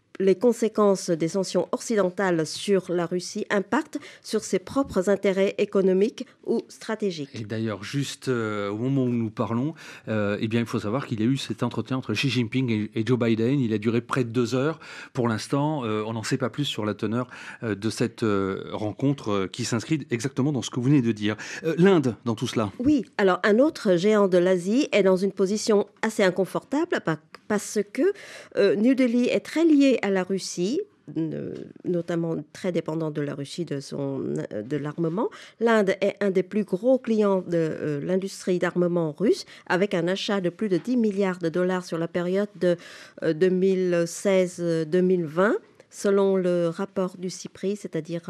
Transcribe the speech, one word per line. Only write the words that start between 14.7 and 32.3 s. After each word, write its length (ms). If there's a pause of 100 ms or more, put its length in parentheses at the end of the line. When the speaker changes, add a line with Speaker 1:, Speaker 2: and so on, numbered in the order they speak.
Speaker 2:
Pour 160
l'instant, 560
euh, 200
on 60
n'en 120
sait 140
pas 120
plus 160
sur 180
la 120
teneur, 340 (340)
euh, 120
de 140
cette, 340
euh, 500
rencontre, 560
euh, 180
qui 160
s'inscrit 460
exactement 420
dans 120
ce 60
que 80
vous 100
venez 140
de 120
dire. 240 (260)
Euh, 140
l'Inde, 480
dans 100
tout 120
cela. 320
Speaker 1:
Oui, 260 (120)
alors 260
un 160
autre 360
géant 320
de 120
l'Asie 520
est 120
dans 120
une 160
position 560 (140)
assez 220
inconfortable 840
pa-, 140 (280)
parce 320 (140)
que, 100 (540)
euh, 180
New 200
Delhi 320
est 120
très 240
lié 400
à 80
la 120
Russie, 580 (340)
ne-, 380 (300)
notamment 520 (180)